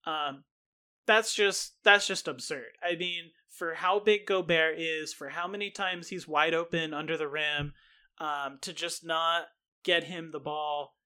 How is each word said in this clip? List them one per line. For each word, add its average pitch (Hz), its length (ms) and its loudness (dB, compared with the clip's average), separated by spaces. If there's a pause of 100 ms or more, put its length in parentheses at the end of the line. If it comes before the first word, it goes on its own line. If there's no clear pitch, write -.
Um, 147 380 -4 (600)
that's 220 280 6
just, 202 400 0 (100)
that's 202 220 8
just 190 200 -4
absurd. 135 560 -8
I 175 140 0
mean, 175 360 -8 (280)
for 165 140 -4
how 185 260 2
big 208 260 2
Gobert 165 520 2
is, 160 340 -4
for 143 160 -12
how 170 180 -6
many 202 240 -6
times 185 380 -6
he's 180 180 -10
wide 156 280 4
open 165 380 -2
under 151 240 -4
the 147 120 -2
rim, 147 460 -2 (440)
um, 143 440 -4
to 185 100 -10
just 165 320 -8
not 165 400 2 (400)
get 170 200 4
him 165 280 -10
the 147 80 -8
ball 147 640 -4